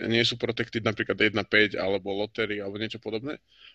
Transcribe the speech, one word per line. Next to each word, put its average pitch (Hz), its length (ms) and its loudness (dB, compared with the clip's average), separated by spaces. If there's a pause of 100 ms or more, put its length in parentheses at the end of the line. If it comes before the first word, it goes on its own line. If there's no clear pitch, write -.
nie 113 160 4
sú 120 160 2
protected 113 480 -4
napríklad 110 320 0
jedna 104 240 4
päť 104 400 4
alebo 95 320 -2
lottery 104 480 -4
alebo 101 160 -8
niečo 110 240 -6
podobné. 113 400 -6 (340)